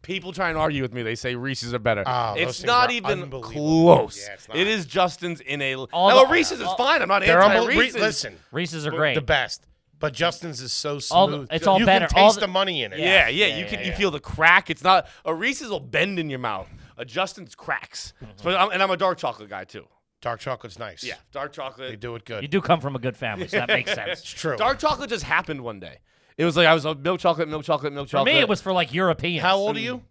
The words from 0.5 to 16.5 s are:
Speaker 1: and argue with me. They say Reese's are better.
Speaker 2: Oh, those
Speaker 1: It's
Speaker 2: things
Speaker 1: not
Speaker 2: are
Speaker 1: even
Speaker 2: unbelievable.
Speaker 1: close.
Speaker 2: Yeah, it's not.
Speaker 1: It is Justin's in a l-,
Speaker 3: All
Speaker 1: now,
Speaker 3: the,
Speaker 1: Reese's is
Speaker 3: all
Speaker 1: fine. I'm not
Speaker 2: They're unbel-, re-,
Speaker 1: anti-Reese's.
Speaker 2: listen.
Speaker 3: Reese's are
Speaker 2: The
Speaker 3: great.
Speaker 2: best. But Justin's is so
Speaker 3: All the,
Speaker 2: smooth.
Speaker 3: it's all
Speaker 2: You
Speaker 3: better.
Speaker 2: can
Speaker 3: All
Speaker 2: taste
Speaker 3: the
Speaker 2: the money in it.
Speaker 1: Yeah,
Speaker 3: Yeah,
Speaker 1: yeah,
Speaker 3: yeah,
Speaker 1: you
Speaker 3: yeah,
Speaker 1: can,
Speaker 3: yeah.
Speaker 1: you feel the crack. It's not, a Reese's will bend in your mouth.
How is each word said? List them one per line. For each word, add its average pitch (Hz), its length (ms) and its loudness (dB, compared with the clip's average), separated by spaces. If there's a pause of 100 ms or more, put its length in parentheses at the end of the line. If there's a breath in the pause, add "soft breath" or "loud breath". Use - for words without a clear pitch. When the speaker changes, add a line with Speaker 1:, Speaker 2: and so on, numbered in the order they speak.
Speaker 1:
and 160 80 -4
argue 151 240 0
with 117 100 -6
me. 120 100 -8
They 113 120 -4
say 123 220 -6
Reese's 120 360 -6
are 123 60 -2
better. 107 260 0
Speaker 2:
Oh, 120 300 -2
those 170 160 -2
Speaker 1:
It's 123 80 -8
Speaker 2:
things 185 80 -6
Speaker 1:
not 247 240 4
Speaker 2:
are - 20 -2
Speaker 1:
even 202 300 -4
Speaker 2:
unbelievable. 147 720 6
Speaker 1:
close. - 260 -4
Speaker 2:
Yeah, 101 120 -14
it's - 120 -20
not. 123 120 -6
Speaker 1:
It 185 80 2
is 208 180 -2
Justin's 175 560 -2
in 139 220 -6
a 135 100 -2
l-, 131 220 -8
Speaker 3:
All 180 160 4
Speaker 1:
now, 262 140 10
Speaker 3:
the, 262 60 2
Speaker 1:
Reese's 320 300 0
is 214 60 -6
Speaker 3:
all 185 100 -4
Speaker 1:
fine. 277 240 2
I'm 175 80 -2
not 196 140 2
Speaker 2:
They're 175 180 6
unbel-, 208 260 6
re-, 247 100 0
Speaker 1:
anti-Reese's. 240 220 0
Speaker 2:
listen. 196 380 -4 (160)
Speaker 3:
Reese's 160 340 -6
are 151 40 -4
Speaker 2:
The 160 80 -6
Speaker 3:
great. 147 260 0
Speaker 2:
best. 131 420 -2 (320)
But 151 140 -4
Justin's 165 480 -4
is 127 100 -10
so 147 280 -4 (140)
Speaker 3:
All 185 160 6
the, 151 100 -2
Speaker 2:
smooth. 135 120 -10
Speaker 3:
it's 165 160 -2
all 190 120 6
Speaker 2:
You 226 80 4
Speaker 3:
better. 190 220 4
Speaker 2:
can 175 140 2
Speaker 3:
All 208 60 10
Speaker 2:
taste 208 120 4
Speaker 3:
the 208 60 0
Speaker 2:
the 185 60 -6
money 185 300 -2
in 101 100 -6
it. 135 60 -10
Speaker 1:
Yeah, 156 80 -2
Speaker 3:
Yeah, 180 220 6
Speaker 1:
yeah, 180 180 2
Speaker 3:
yeah, 139 100 0
Speaker 1:
you - 80 -6
Speaker 3:
yeah, - 60 -10
Speaker 1:
can, 107 100 -6
Speaker 3:
yeah. 196 60 -6
Speaker 1:
you 180 60 -4
feel 196 180 0
the 143 100 -8
crack. 170 480 4
It's 151 160 -8
not, 185 220 4 (180 loud breath)
a 156 80 -2
Reese's 240 380 -4
will 180 100 -6
bend 156 380 -4
in 160 100 -6
your 131 120 -8
mouth. 101 280 -6 (300 soft breath)